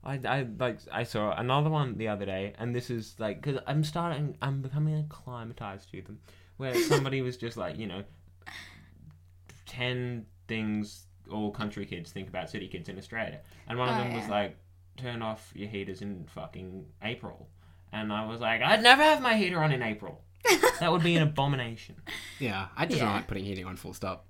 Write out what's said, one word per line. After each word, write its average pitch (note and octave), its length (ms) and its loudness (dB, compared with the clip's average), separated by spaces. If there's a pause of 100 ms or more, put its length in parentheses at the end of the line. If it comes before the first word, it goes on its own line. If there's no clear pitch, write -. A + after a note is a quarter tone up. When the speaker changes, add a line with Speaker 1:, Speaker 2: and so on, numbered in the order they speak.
Speaker 1:
I, C3+ 240 -4
I, B2+ 200 2 (100)
like, B2 220 0 (120)
I G#2 120 2
saw G#2 340 0
another C3+ 320 4
one C#3 300 2
the A2 80 0
other G2+ 180 -2
day, G2 320 -2
and A#2+ 180 -2
this A#2+ 140 -4
is, A#2 300 -4
like, G#2+ 240 -4
'cause C#3 140 0 (100)
I'm D3+ 160 2
starting, D3+ 580 -2
I'm C#3 220 -2
becoming D3+ 320 0 (120)
acclimatized A#2 840 -10
to F#2 100 -10
them, - 180 -14 (380)
where C3 180 -4
Speaker 2:
<laughs> D#3 140 4
Speaker 1:
somebody C#3 320 4
was B2+ 160 -2
just A#2 200 -8
like, F2+ 200 -6
you A2 80 -6
know, F#2+ 180 -6 (1600)
"Ten B2 600 -2 (220)
things G#2+ 580 -2 (260)
all G#2 200 0
country G#2 340 -4
kids F2 260 -8
think F#2+ 160 -8
about F2+ 220 -6
city G2 180 -6
kids F2 220 -10
in F#2 80 -8
Australia." A2+ 420 -6 (280)
And A#2 100 -4
one B2 120 2
of B2 60 2
Speaker 2:
Oh, B2 40 2
Speaker 1:
them A#2+ 140 -2
was A2+ 120 -2
Speaker 2:
yeah. G#2+ 60 -4
Speaker 1:
like, G2+ 260 0 (400)
"Turn A#2+ 240 -6
off A2 340 -6
your G#2 140 -8
heaters G2 320 -6
in G2 240 -8
fucking F2+ 600 -12 (180)
April." A2 460 -8 (420)
And G#2+ 220 -4
I G#2+ 120 -2
was A2+ 140 -6
like, A2+ 220 2
"I'd G#3+ 220 6
never C4+ 200 10
have D4+ 180 8
my A#3+ 140 4
heater F3+ 280 2
on D#3 80 6
in B2+ 100 2
April. G#2 400 -6 (240)
Speaker 2:
<laughs> A#4 60 8 (280)
Speaker 1:
That E3+ 120 4
would E3+ 120 6
be E3+ 120 6
an E3 80 6
abomination." C#3 720 0 (440)
Speaker 3:
Yeah, G2 280 -2 (100)
I D3+ 80 2
just E3 140 2
don't A2+ 100 4
Speaker 2:
Yeah. G2+ 60 4
Speaker 3:
like G2 120 -2
putting G2 180 -2
heating F#2+ 200 -4
on, F#2 120 -8
full - 160 -10
stop. F#2 360 -6